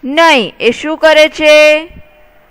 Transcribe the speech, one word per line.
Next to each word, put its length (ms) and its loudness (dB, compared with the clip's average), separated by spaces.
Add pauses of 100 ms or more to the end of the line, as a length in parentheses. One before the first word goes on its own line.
નહીં. 560 -2
એ 120 -2
શું 260 -8
કરે 320 2
છે? 580 0 (640)